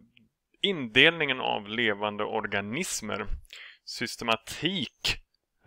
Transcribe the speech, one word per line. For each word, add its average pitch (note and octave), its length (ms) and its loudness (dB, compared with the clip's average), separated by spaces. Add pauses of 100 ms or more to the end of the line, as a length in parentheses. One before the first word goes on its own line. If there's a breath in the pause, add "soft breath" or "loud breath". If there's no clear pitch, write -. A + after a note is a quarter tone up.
(600)
indelningen C#3+ 800 4
av A#2 280 -2
levande G#2 560 0
organismer. G#2 1040 -2 (580 loud breath)
Systematik. - 1300 -2 (500)